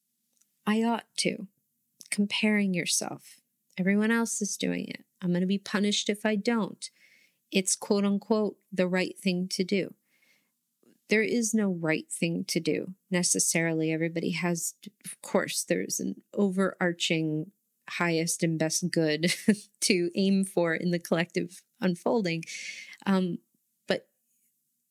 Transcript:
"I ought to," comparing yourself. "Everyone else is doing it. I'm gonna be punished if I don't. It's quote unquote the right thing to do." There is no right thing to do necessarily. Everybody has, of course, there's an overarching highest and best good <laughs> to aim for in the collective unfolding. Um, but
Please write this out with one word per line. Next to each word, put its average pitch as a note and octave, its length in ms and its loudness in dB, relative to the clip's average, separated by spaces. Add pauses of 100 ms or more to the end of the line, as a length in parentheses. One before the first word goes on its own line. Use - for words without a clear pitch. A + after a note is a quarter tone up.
(680)
"I A3 160 2
ought A#3 240 0 (120)
to," - 280 -4 (640)
comparing G#3 640 0
yourself. - 640 -4 (360)
"Everyone G3+ 340 2
else A#3 300 0
is G3+ 160 -4
doing F3 300 -4
it. - 180 -14 (160)
I'm F3 120 -2
gonna F3+ 140 2
be G3 120 2
punished G3+ 500 -2
if G#3 160 -2
I G#3+ 120 0
don't. G#3+ 540 -2 (600)
It's F#3+ 260 0
quote G3+ 280 0
unquote G3+ 540 0 (140)
the F3+ 160 2
right F#3 300 0
thing F3+ 300 0
to - 160 -2
do." F#3 300 -2 (1120)
There G#3+ 140 4
is A3+ 300 0
no G#3 180 4
right E3 400 -2
thing F3 340 -2
to - 160 -2
do E3 340 -2 (160)
necessarily. E3 840 2
Everybody E3 380 -2
has, E3+ 440 -2 (300)
of - 160 -18
course, - 420 0
there's - 380 -2
an - 220 -6 (100)
overarching F3 1200 0 (360)
highest E3+ 540 -2
and E3 160 2
best D#3+ 320 0
good D#3+ 440 2 (220)
<laughs> - 240 -16
to F3 340 2
aim G3 300 2
for E3+ 300 2
in F3 160 -2
the F3 80 2
collective E3+ 640 -2 (180)
unfolding. F3+ 640 0 (600)
Um, F#3 320 2 (480)
but - 220 -4 (840)